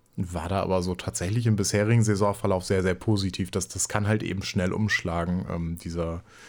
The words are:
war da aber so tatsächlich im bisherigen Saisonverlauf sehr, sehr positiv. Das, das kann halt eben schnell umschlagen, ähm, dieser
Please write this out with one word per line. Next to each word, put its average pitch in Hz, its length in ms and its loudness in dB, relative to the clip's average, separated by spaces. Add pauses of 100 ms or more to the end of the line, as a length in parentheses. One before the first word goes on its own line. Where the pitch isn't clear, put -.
(140)
war 87 360 -4
da 98 120 0
aber 92 200 0
so 90 120 -2
tatsächlich 107 520 -2
im 110 100 4
bisherigen 104 480 4
Saisonverlauf 98 600 2
sehr, 95 180 2
sehr 90 120 2
positiv. 98 560 0
Das, 95 160 -2
das - 220 -4
kann 107 180 0
halt 107 160 2
eben 92 200 -4
schnell 92 300 0
umschlagen, 87 760 0
ähm, 82 300 -4
dieser 82 440 -4 (260)